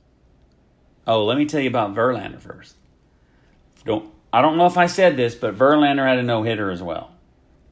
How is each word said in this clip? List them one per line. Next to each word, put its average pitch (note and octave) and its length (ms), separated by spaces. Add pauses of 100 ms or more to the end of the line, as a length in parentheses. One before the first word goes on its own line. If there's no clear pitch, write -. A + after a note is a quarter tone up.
(1080)
Oh, A2 180
let A#2+ 120
me D3 80
tell D3 160
you C3 80
about G#2+ 260
Verlander A#2 440
first. - 360 (1080)
Don't, G#2+ 300 (180)
I A#2 100
don't D#3 160
know F3 100
if F3 100
I F3 80
said F3 320
this, A#2+ 160
but F#2+ 240
Verlander C#3 500
had B2+ 120
a A#2+ 40
no-hitter A2 460
as F2+ 140
well. - 280 (600)